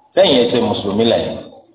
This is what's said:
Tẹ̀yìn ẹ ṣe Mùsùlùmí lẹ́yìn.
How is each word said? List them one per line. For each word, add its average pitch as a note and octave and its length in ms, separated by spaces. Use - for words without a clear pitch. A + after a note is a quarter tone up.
Tẹ̀yìn E3 220
ẹ A#2+ 80
ṣe B2 140
Mùsùlùmí G#2 440
lẹ́yìn. G2+ 320